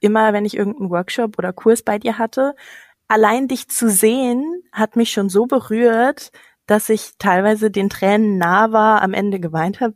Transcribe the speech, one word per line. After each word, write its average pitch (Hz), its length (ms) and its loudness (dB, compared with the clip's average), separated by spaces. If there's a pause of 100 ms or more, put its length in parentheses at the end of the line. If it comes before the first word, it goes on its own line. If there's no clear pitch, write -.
Immer 214 320 2
wenn 208 120 -2
ich 214 120 -6
irgendeinen 202 340 -4
Workshop 185 480 -4
oder 185 140 -4
Kurs 226 300 2
bei 208 160 -4
dir 220 200 -6
hatte, 262 360 -2 (540)
allein 220 400 2
dich 254 200 -6
zu - 220 -2
sehen, 254 720 0 (100)
hat 214 240 -4
mich 233 160 0
schon 196 160 -2
so 202 180 2
berührt, 240 840 0 (340)
dass 208 220 0
ich 220 300 -2
teilweise 208 520 2
den 196 180 -2
Tränen 208 500 0
nah 196 340 2
war, 214 300 4
am 190 120 -2
Ende 196 240 -2
geweint 165 420 -4
habe. 226 160 -4